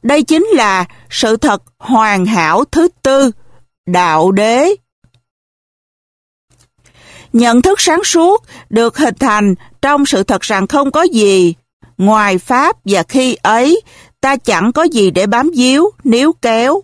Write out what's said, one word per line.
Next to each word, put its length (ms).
Đây 200
chính 220
là 400
sự 260
thật 260
hoàn 480
hảo 380
thứ 240
tư, 280
đạo 460
đế. 380
Nhận 300
thức 180
sáng 240
suốt 380
được 280
hình 220
thành 340
trong 240
sự 160
thật 180
rằng 260
không 240
có 120
gì 520
ngoài 400
Pháp 460
và 180
khi 400
ấy 400
ta 160
chẳng 360
có 100
gì 280
để 160
bám 300
víu, 340
níu 280
kéo. 420